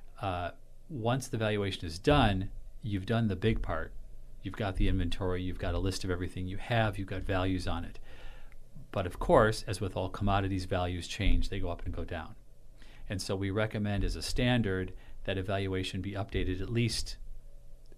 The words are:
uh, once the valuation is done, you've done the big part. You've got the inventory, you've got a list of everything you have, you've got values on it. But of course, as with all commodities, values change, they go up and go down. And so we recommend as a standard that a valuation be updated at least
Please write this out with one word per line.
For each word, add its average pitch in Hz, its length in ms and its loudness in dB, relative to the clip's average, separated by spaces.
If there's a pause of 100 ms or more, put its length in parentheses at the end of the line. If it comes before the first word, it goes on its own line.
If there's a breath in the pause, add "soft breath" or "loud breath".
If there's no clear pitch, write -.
(220 soft breath)
uh, 90 300 -2 (380)
once 123 380 0
the 117 100 -4
valuation 104 480 0
is 82 140 -6
done, 110 500 6 (320)
you've 101 240 -2
done 113 220 4
the 98 80 2
big 110 260 4
part. 82 300 -2 (520)
You've 95 120 -6
got 95 220 0
the 104 100 6
inventory, 92 540 2
you've 90 180 -2
got 90 140 0
a 87 60 2
list 95 240 0
of 98 80 0
everything 90 360 -2
you 90 100 -4
have, 110 400 2
you've 98 120 -4
got 92 140 -4
values 92 440 2
on 85 160 0
it. - 160 -8 (920 loud breath)
But 95 140 0
of 87 140 -6
course, 113 480 6
as 98 140 -2
with 95 160 -4
all 92 120 0
commodities, 98 560 2
values 90 420 -2
change, 90 420 6
they 98 100 -4
go 92 100 0
up 85 160 -6
and 87 80 -4
go 82 120 -6
down. 82 300 -8 (720 soft breath)
And 98 120 -4
so 101 140 -4
we 98 160 -2
recommend 104 540 0
as 90 100 0
a 80 60 -6
standard 101 720 2 (320 soft breath)
that 95 120 0
a 95 60 0
valuation 95 580 -2
be 98 120 -4
updated 90 480 0
at - 80 -4
least 117 480 0 (800)